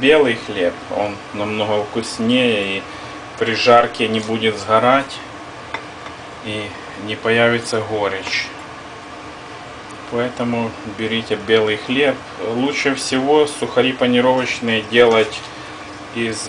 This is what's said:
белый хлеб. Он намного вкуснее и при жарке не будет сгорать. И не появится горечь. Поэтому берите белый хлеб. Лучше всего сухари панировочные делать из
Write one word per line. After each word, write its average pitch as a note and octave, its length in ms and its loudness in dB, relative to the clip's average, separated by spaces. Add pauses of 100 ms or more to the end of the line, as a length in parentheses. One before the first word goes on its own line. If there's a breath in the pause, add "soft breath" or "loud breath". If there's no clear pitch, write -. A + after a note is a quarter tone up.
белый C3+ 440 6
хлеб. F#2 300 0 (220)
Он G2+ 180 -2 (200)
намного G#2 500 0
вкуснее A2+ 920 0
и F#2+ 40 -6 (560 loud breath)
при A2+ 160 0
жарке A#2+ 540 6
не A2 100 0
будет A2 400 0
сгорать. B2 640 2 (1200)
И G#2 240 -6 (380)
не G#2+ 80 -6
появится A#2 680 2
горечь. G2+ 680 -2 (1600)
Поэтому A#2+ 600 -2 (260)
берите A2 380 -2
белый G#2+ 400 4
хлеб. C3 400 2 (280)
Лучше C3 520 0
всего C#3 500 2
сухари B2+ 460 0
панировочные B2 920 2
делать A2+ 580 4 (760 loud breath)
из A2+ 320 -4